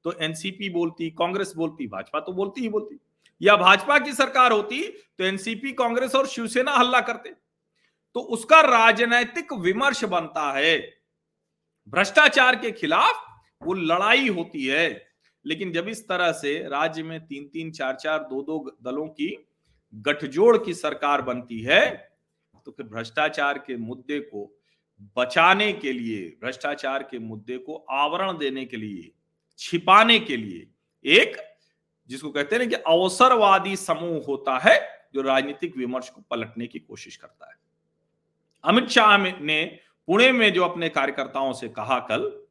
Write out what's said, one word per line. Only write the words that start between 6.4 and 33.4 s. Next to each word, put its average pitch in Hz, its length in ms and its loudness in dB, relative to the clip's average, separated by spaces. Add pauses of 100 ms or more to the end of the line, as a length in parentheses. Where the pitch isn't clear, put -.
हल्ला 247 280 4
करते। 240 300 -6 (840)
तो 240 60 -4
उसका 233 400 4
राजनैतिक 240 920 2
विमर्श 226 520 -2
बनता 165 480 -4
है, 147 260 2 (1120)
भ्रष्टाचार 254 680 4
के 226 140 -6
खिलाफ 220 520 0 (400)
वो 330 100 -4
लड़ाई 202 560 2
होती 170 380 -6
है। 143 400 -2 (380)
लेकिन 165 280 -6
जब 170 160 -4
इस 220 200 -12
तरह 180 240 0
से 147 220 -4 (140)
राज्य 160 340 -4
में 160 240 -12
तीन-तीन, 147 440 -12
चार-चार, 156 480 -4
दो-दो 139 640 -8
दलों 135 240 -8
की 156 300 -8 (580)
गठजोड़ 147 640 2
की 180 160 -8
सरकार 143 480 -2
बनती 123 380 -8
है, 151 300 2 (720)
तो 139 60 -20
फिर 123 160 -16
भ्रष्टाचार 143 720 -2
के 135 180 -12
मुद्दे 127 440 -8
को 104 300 -14 (640)
बचाने 180 560 4
के 135 200 -6
लिए, 113 320 -6 (180)
भ्रष्टाचार 135 600 -6
के 127 160 -12
मुद्दे 110 400 -12
को 131 160 -16 (160)
आवरण 160 480 -2
देने 135 260 -6
के 120 120 -12
लिए, 101 340 -12 (480)
छिपाने 214 600 6
के 147 180 -6
लिए 98 300 -10 (380)
एक 170 320 4 (720)
जिसको 135 200 -12
कहते 147 260 -2
हैं 240 60 0
ना 247 60 -4
कि - 180 -6
अवसरवादी 190 880 4